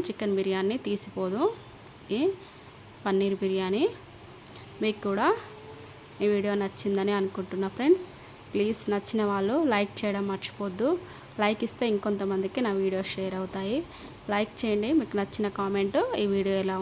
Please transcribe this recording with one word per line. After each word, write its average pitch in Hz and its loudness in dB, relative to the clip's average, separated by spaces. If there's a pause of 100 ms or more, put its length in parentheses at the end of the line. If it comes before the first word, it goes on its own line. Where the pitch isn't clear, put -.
చికెన్ 208 0
బిర్యానీ 190 2 (100)
తీసిపోదు 202 -2 (760)
ఈ - 0 (840)
పన్నీర్ 196 4
బిర్యానీ. 190 2 (1000)
మీకు 214 2
కూడా 202 2 (960)
ఈ 208 4
వీడియో 202 2
నచ్చిందని 196 0
అనుకుంటున్నా 190 -2
ఫ్రెండ్స్. 330 6 (500)
ప్లీజ్ 208 2 (140)
నచ్చిన 202 0 (100)
వాళ్ళు 202 2 (180)
లైక్ 202 2
చేయడం 202 0
మర్చిపోద్దు. 196 -2 (540)
లైక్ 214 2
ఇస్తే - -4 (100)
ఇంకొంతమందికి 196 0
నా 208 2
వీడియో 190 2 (100)
షేర్ 190 -4
అవుతాయి. 196 -2 (560)
లైక్ 214 0 (100)
చేయండి. 214 2 (100)
మీకు 220 0
నచ్చిన 202 0 (120)
కామెంట్, 196 2 (220)
ఈ 208 4
వీడియో 196 2
ఎలా 190 0